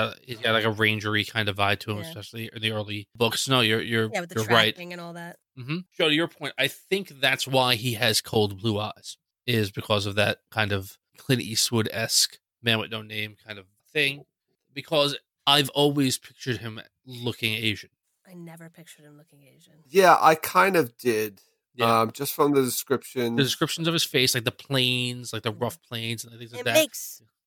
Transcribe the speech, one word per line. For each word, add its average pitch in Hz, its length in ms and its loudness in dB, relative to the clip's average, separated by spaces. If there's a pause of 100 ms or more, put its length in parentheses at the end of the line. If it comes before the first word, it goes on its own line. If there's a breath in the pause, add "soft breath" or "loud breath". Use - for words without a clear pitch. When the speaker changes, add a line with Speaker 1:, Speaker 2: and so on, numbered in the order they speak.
Speaker 1:
got, - 160 -16
he's 120 140 -14
got, 117 120 0
like, 110 140 2
a 110 80 0
rangery 107 560 0
kind 107 180 -4
of 101 80 -4
vibe 101 240 0
to - 120 -8
him, 104 80 -6
Speaker 2:
Yeah. 101 100 -10
Speaker 1:
especially 113 440 -14
in 117 80 -14
the 110 100 -2
early 104 440 -8
books. - 320 0
No, 131 140 4
you're, 110 200 2
you're, 110 300 0
Speaker 2:
Yeah, 110 100 -4
with 170 80 -10
the - 60 -8
Speaker 1:
you're 110 100 0
right. 110 300 4
Speaker 2:
tracking 175 160 -14
and 175 100 -12
all 170 120 -14
that. 170 260 -16 (180)
Speaker 1:
Mm-hmm. 135 220 -8 (140)
Joe, 165 160 0
to 151 60 2
your 165 120 2
point, - 300 -10
I 135 100 0
think - 420 -4 (120)
that's 135 260 0
why 127 280 4
he 113 180 -2
has 107 260 2
cold 104 400 0
blue 104 200 -2
eyes, - 380 -12 (280)
is 110 260 0
because 104 340 0
of 101 100 -6
that 104 240 0 (100)
kind 104 240 -2
of 98 240 -6 (200)
Clint 123 240 0
Eastwood-esque 113 960 -2 (220)
Man 113 180 2
with 101 120 -8
No 110 100 -8
Name 107 340 -10 (100)
kind 107 140 -14
of 95 80 -20 (200)
thing, 143 380 -2 (480)
because 143 420 -2 (320)
I've 143 220 4
always 143 480 2
pictured - 400 -8
him 110 240 -12 (240)
looking 120 480 -4
Asian. 110 360 -4 (380)
Speaker 2:
I 190 60 -20
never 165 360 -18
pictured 156 360 -20
him 147 120 -20
looking 143 260 -20
Asian. - 440 -20
Speaker 3:
Yeah, 170 320 8
I 160 160 8
kind 185 400 2
of 143 220 0
did. 107 440 -2 (320)
Speaker 1:
Yeah. 117 280 4
Speaker 3:
Um, 113 100 2
just - 220 -6
from 147 200 4
the 139 80 6
descriptions. 120 760 -2
Speaker 1:
The 139 60 4
descriptions 160 440 -2
of 170 60 -2
his 160 100 0
face, 131 320 0
like 120 80 -4
the - 80 -2
planes, 123 800 -2
like 110 120 -8
the 113 100 -4
Speaker 2:
Mm-hmm. 117 100 -6
Speaker 1:
rough - 180 -6
planes 113 440 -8
and 117 120 -20
things 117 140 -18
like 247 100 -12
Speaker 2:
It - 40 -4
Speaker 1:
that. 117 80 0
Speaker 2:
makes - 480 0 (260)